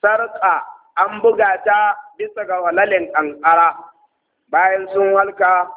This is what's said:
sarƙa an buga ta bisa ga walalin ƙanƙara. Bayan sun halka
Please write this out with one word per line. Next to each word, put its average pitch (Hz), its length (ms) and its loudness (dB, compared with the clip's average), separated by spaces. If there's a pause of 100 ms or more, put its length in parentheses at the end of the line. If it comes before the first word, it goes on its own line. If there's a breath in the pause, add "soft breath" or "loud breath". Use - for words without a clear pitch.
sarƙa 208 600 0 (300)
an 202 300 -4
buga 208 420 2
ta 208 320 0 (220)
bisa 214 280 -8
ga 185 140 -4
walalin 175 520 0
ƙanƙara. 156 640 2 (760)
Bayan 190 360 0
sun 196 260 2
halka 190 640 2